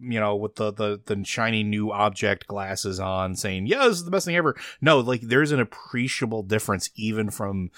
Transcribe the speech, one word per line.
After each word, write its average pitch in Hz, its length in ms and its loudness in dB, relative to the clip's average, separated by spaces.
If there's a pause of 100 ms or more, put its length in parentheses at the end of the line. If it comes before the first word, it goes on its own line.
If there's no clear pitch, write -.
you 123 180 -4
know, 104 160 2
with 104 200 -4
the, 107 180 -2
the, 104 320 -2
the 101 220 -2
shiny 113 360 0
new 104 300 0
object 101 540 0
glasses 95 520 -4
on 95 380 -2
saying, 95 300 -4
"Yeah, 254 180 2
this 214 140 4
is 170 80 -8
the 175 40 -8
best 190 140 0
thing 170 100 -2
ever." 160 220 2 (240)
No, 143 200 6
like, 120 200 0
there's 135 320 4
an 135 80 4
appreciable 117 840 -2
difference 98 540 0
even 107 320 -2
from 98 500 -4